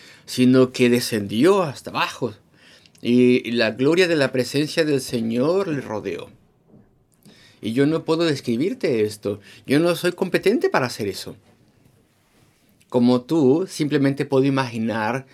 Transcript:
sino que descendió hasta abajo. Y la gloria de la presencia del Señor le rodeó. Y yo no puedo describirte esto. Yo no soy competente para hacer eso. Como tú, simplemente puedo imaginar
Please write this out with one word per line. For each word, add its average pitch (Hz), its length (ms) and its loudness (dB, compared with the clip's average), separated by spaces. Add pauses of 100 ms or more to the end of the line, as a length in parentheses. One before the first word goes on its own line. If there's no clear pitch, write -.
(240)
sino 127 480 4
que 123 180 2
descendió 120 720 0
hasta 139 280 -8
abajo. 131 440 -6 (760)
Y 123 440 4
la 113 180 0
gloria 156 380 2
de 170 80 0
la 135 160 0
presencia 143 520 -2
del 147 160 0
Señor 131 680 -2
le 143 120 -6
rodeó. 104 480 -8 (1300)
Y 113 100 -6
yo 139 140 2
no 160 180 -2
puedo 160 200 0
describirte 139 800 -2
esto. 104 360 -4 (260)
Yo 139 140 0
no 170 160 2
soy 175 160 -2
competente 196 600 0
para 139 160 0
hacer 113 200 -6
eso. 95 300 -10 (1500)
Como 123 320 2
tú, 156 480 2
simplemente 139 560 -2
puedo 135 200 2
imaginar 117 880 -2